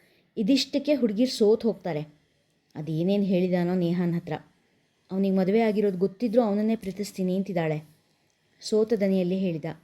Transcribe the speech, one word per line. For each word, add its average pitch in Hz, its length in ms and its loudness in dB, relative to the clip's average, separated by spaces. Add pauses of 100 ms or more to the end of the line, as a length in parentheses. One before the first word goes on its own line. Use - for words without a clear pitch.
(380)
ಇದಿಷ್ಟಕ್ಕೆ 277 580 0
ಹುಡುಗಿರು 233 360 0
ಸೋತ್ 220 320 2
ಹೋಗ್ತಾರೆ. 180 380 -4 (760)
ಅದೇನೇನು 165 480 0
ಹೇಳಿದಾನೋ 180 520 2
ನೇಹನ್ 175 380 0
ಹತ್ರ. 165 200 -4 (800)
ಅವನಿಗೆ 190 240 0
ಮದುವೆ 190 240 2
ಆಗಿರೋದು 208 380 0
ಗೊತ್ತಿದ್ರೂ 196 440 0
ಅವನನ್ನೇ 214 340 0
ಪ್ರೀತಿಸ್ತೀನಿ 190 600 -4
ಅಂತಿದ್ದಾಳೆ," 170 440 -2 (800)
ಸೋತ 220 320 0
ದನಿಯಲ್ಲಿ 190 460 2
ಹೇಳಿದ. 170 260 -2 (180)